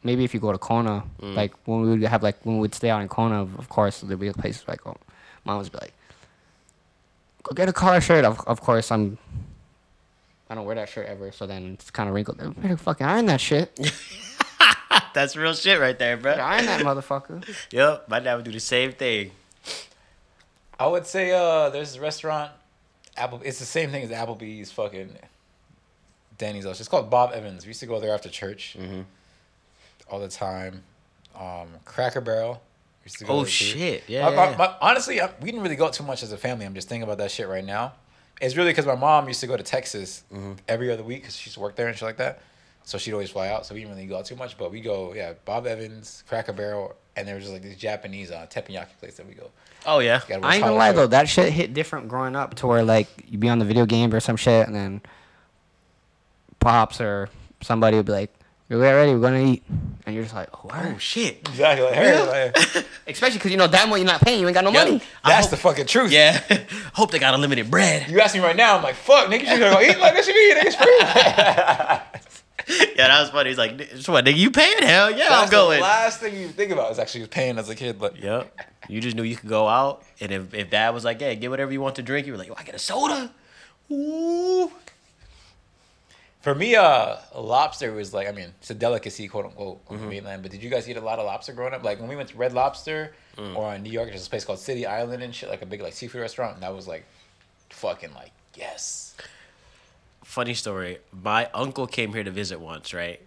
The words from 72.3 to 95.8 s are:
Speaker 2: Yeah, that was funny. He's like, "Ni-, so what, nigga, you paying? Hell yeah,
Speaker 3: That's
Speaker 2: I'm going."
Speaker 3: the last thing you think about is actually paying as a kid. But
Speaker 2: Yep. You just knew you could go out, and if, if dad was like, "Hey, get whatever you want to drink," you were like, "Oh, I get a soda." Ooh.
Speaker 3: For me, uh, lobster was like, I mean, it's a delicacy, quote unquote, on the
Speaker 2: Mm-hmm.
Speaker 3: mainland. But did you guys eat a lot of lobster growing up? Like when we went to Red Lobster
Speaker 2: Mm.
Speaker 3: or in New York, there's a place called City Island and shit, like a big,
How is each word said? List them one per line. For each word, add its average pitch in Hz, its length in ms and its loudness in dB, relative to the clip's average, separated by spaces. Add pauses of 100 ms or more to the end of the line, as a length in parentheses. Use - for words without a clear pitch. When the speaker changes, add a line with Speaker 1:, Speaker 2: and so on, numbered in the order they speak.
Speaker 2:
Yeah, 131 120 6
that 143 140 8
was - 100 0
funny. 139 180 0
He's 131 80 -4
like, 123 200 0
"Ni-, 135 240 -14
so 170 120 -2
what, 127 120 6
nigga, 143 120 6
you 208 140 4
paying? 349 320 6
Hell 196 260 8
yeah, 277 200 2
Speaker 3:
That's 247 160 8
Speaker 2:
I'm 196 40 -2
going." 185 300 8
Speaker 3:
the 165 40 2
last 220 360 2
thing 214 160 -8
you 185 140 -10
think 190 220 -4
about 117 200 -2
is 113 80 -8
actually 113 260 -6
paying 127 320 -4
as 107 100 -8
a 110 60 -10
kid. 113 240 -8
But 101 200 -6
Speaker 2:
Yep. 107 420 -8 (300)
You 104 120 -8
just 117 140 -6
knew 113 80 -4
you 113 140 -4
could 107 120 -18
go 107 180 2
out, 131 360 0 (160)
and 101 120 -8
if, 95 220 -8
if 101 160 -8
dad 110 240 0
was 120 100 -8
like, 113 160 -4
"Hey, 135 160 -4
get 117 140 -8
whatever 135 220 -6
you 135 100 -6
want 135 140 -4
to 131 80 -10
drink," 139 240 -6
you 135 60 -12
were 107 40 -12
like, 92 140 -16
"Oh, 113 60 -16
I - 60 -18
get - 120 -18
a - 40 -14
soda." 294 520 -4 (600)
Ooh. 330 800 -2 (1700)
Speaker 3:
For 143 140 -2
me, 220 200 2
uh, 147 420 6 (180)
lobster 120 560 -2
was 104 220 -10
like, 101 140 -4
I 101 40 -8
mean, 92 300 -14
it's - 80 -20
a 120 60 -8
delicacy, 110 520 -4
quote 101 180 -8
unquote, 95 440 -14
on 104 80 -14
the 107 60 -12
Speaker 2:
Mm-hmm. 107 60 -12
Speaker 3:
mainland. 98 340 -14
But 95 80 -16
did 101 120 -18
you 120 60 -14
guys 113 180 -6
eat 120 80 -12
a 113 60 -12
lot 110 180 -8
of 107 60 -6
lobster 98 260 -10
growing 127 220 -10
up? 123 100 -14
Like 104 160 -6
when 117 80 -14
we 139 80 -12
went 139 140 -14
to - 80 -20
Red 123 160 -4
Lobster 151 600 -4 (220)
Speaker 2:
Mm. 101 220 -12
Speaker 3:
or 107 160 -6
in 101 100 -12
New 107 80 -14
York, 113 180 -8
there's 95 180 -14
a - 20 -16
place 107 160 -10
called - 140 -10
City 123 260 -8
Island 120 380 -8
and 120 100 -14
shit, - 160 -16
like 101 120 -12
a - 40 -16
big, 101 160 -14